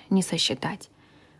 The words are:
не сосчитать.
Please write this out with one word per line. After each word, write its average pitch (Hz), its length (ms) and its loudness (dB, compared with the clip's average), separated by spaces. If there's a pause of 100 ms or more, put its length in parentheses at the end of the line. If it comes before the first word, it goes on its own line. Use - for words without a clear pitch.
не 190 140 4
сосчитать. - 680 -2 (520)